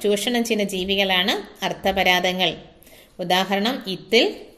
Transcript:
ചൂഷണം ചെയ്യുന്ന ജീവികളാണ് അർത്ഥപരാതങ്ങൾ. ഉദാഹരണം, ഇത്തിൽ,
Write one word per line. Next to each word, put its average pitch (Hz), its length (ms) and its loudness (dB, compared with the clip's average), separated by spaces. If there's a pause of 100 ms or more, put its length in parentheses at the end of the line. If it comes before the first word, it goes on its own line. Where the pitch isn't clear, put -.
ചൂഷണം 220 420 0
ചെയ്യുന്ന 208 200 0
ജീവികളാണ് 196 1000 0
അർത്ഥപരാതങ്ങൾ. 180 920 0 (640)
ഉദാഹരണം, 190 680 0
ഇത്തിൽ, 220 500 0 (220)